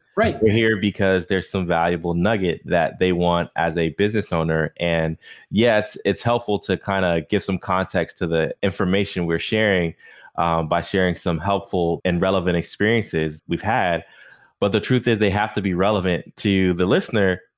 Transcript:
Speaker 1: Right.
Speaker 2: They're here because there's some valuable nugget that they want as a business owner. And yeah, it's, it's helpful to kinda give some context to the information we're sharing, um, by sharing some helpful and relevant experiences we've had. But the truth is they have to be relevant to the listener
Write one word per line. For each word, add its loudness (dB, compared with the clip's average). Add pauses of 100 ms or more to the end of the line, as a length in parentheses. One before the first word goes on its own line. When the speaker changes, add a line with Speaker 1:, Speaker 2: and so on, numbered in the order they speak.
(160)
Speaker 1:
Right. 0
Speaker 2:
They're 4
here 2
because 2
there's -2
some -4
valuable 0
nugget 0
that 0
they 2
want 0
as 0
a 0
business -2
owner. 0
And -2 (340)
yeah, 4
it's, -4
it's -2
helpful 0
to -4
kinda 0
give 0
some -4
context -2
to -2
the 0
information 0
we're 0
sharing, 0 (440)
um, 0
by 0
sharing 0
some -2
helpful -2
and 0
relevant 2
experiences -2
we've -4
had. 0 (560)
But 2
the 2
truth 0
is 2
they 2
have 0
to -4
be 0
relevant 0
to 2
the 0
listener 0 (160)